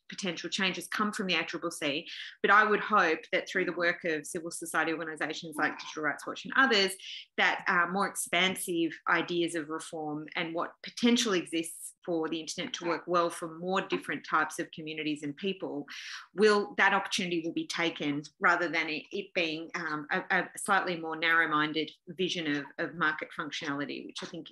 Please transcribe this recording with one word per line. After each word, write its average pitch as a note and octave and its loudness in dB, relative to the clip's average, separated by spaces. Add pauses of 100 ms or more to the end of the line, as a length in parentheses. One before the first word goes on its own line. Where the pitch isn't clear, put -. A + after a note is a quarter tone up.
potential F3 -6
changes F#3 -2
come G#3 0
from G3 -2
the E3+ 2
A E3 2
triple E3 -4
C, D3+ -2 (380)
but G#3 6
I G#3+ 10
would G#3 4
hope F3 4 (120)
that - 0
through F3+ 0
the F3+ 0
work E3+ 0
of D#3 -2
civil E3+ -8
society E3 0
organisations D#3 -6
like D3+ 0
Digital - -8
Rights - -2
Watch - -8
and - -10
others, G#3+ 6 (460)
that, F#3 2
uh, F3 6
more F#3+ 2
expansive F3 0 (180)
ideas E3+ 2
of D3+ -4
reform D#3 -6
and E3 -4
what E3+ -4 (100)
potential A#3+ 4
exists E3 -4 (100)
for D#3+ 0
the E3 -4
internet - -6
to E3+ -8
work E3 0
well E3+ 4
for E3 -8
more F#3 0
different F3 -4
types D#3 0
of E3 -6
communities D#3 -4
and C#3+ -4
people, D3 -4 (480)
will, G#3 6
that G3 6
opportunity F3 0
will E3 -4
be D#3+ -4
taken D#3 0 (180)
rather F3 4
than D#3+ 0
it, D#3 -4 (100)
it F#3+ -4
being, E3 0
um, D3+ -4
a, F#3 0
a F3+ 2
slightly F#3 2
more D#3+ -6
narrow-minded D#3 2 (180)
vision D#3+ -2
of, C#3+ -4 (140)
of D#3+ -4
market D#3+ 0 (100)
functionality, C#3+ -6
which - -14
I F#3 -8
think D#3+ -12